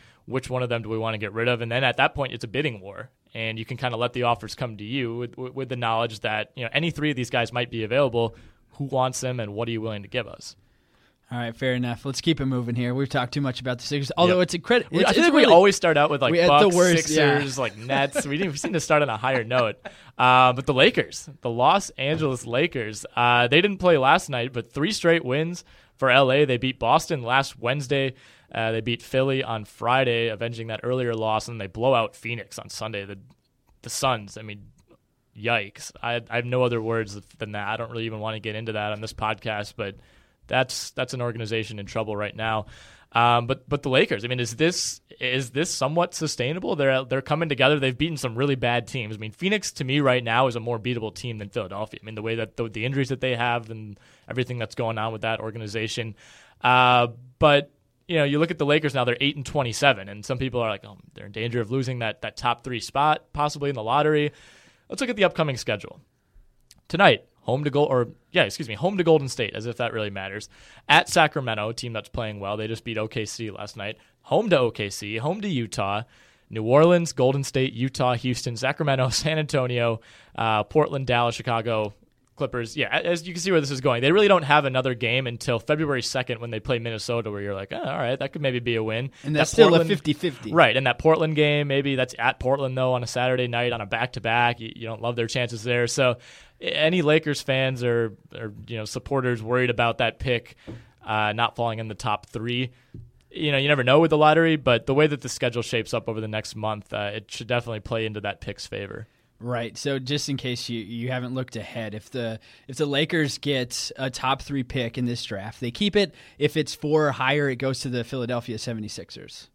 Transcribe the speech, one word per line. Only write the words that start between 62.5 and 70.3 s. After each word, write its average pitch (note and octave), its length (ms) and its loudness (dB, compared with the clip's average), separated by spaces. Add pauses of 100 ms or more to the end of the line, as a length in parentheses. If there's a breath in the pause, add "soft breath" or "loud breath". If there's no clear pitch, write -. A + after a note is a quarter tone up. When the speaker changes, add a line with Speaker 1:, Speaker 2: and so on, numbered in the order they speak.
Speaker 1:
three B2 160 -8
spot, D3 520 0
possibly D3 380 -2
in C3+ 60 -4
the A2 60 -4
lottery." D3 500 2 (560 soft breath)
Let's G3 120 -8
look C4 80 0
at A#3 80 -4
the G3+ 80 4
upcoming D#3+ 320 0
schedule. - 440 -6 (880)
Tonight, E3 360 6 (180)
home C3+ 220 0
to D3 60 -2
Gol-, C#3+ 160 4
or, B2+ 220 2 (240)
yeah, F3 100 4
excuse C#3+ 260 -4
me, G#2+ 60 -8
home F3+ 240 -2
to F3 60 2
Golden D#3 240 6
State, - 260 -4
as G#2+ 120 -8
if A#2 120 -8
that A#2 160 -4
really G#2+ 160 -4
matters. G2 380 -10 (400 loud breath)